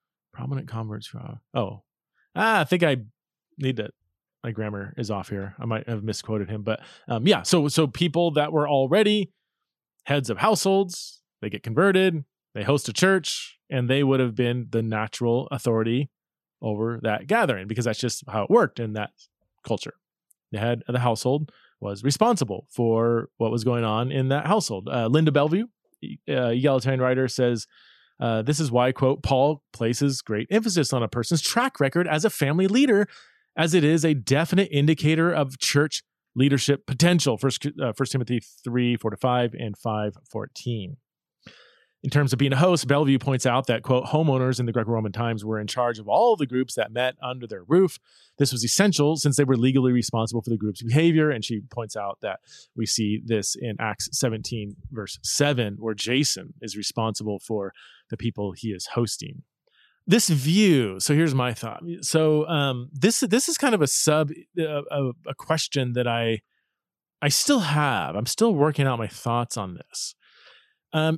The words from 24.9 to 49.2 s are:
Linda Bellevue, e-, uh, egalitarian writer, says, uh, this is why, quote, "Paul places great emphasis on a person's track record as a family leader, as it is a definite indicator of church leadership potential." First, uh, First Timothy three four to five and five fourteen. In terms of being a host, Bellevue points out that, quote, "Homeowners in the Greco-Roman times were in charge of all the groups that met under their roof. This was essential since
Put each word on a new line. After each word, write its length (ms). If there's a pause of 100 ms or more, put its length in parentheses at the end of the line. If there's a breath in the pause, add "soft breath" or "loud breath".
Linda 240
Bellevue, 360 (360)
e-, 140 (120)
uh, 180
egalitarian 520
writer, 300
says, 380 (520 soft breath)
uh, 220
this 180
is 100
why, 220
quote, 320
"Paul 480
places 500
great 300
emphasis 400
on 100
a 60
person's 340
track 380
record 280
as 180
a 40
family 380
leader, 400 (500 loud breath)
as 160
it 120
is 180
a 100
definite 580
indicator 600
of 260
church 460 (320)
leadership 500
potential." 520
First, 280 (160)
uh, 120
First 180
Timothy 300 (220)
three 320
four 140
to 80
five 400
and 180
five 420 (120)
fourteen. 680 (1040 loud breath)
In 60
terms 240
of 60
being 140
a 40
host, 300
Bellevue 320
points 280
out 200
that, 140
quote, 240
"Homeowners 540
in 80
the 40
Greco-Roman 400
times 320
were 160
in 80
charge 300
of 100
all 280
the 120
groups 280
that 160
met 320
under 240
their 160
roof. 360 (380 soft breath)
This 140
was 120
essential 540
since 200